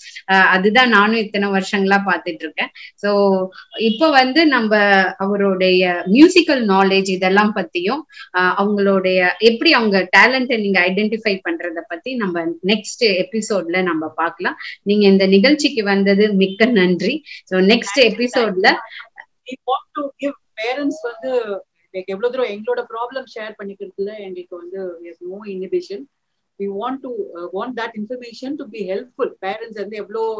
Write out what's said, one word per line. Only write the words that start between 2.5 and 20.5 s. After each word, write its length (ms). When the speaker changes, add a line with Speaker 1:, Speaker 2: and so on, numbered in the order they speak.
Speaker 1:
So 140
இப்ப 320
வந்து 360
நம்ம 260
அவருடைய 640
மியூசிக்கல் 600
நாலேஜ் 420
இதெல்லாம் 460
பத்தியும், 480
ஆஹ், 220
அவங்களுடைய 640
எப்படி 340
அவங்க 380
டேலண்ட்டை 480
நீங்க 220
ஐடென்டிஃபை 600
பண்றத 480
பத்தி 280
நம்ம 200
நெக்ஸ்ட் 400
எபிசோட்ல 640
நம்ம 340
பார்க்கலாம். 420
நீங்க 240
இந்த 200
நிகழ்ச்சிக்கு 580
வந்தது 500
மிக்க 380
நன்றி. 440
So 200
நெக்ஸ்ட் 340
Speaker 2:
Thank 100
you, 40
Speaker 1:
எபிசோட்ல 560
Speaker 2:
thank 200
you. 560
We 100
want 260
to 120
give 200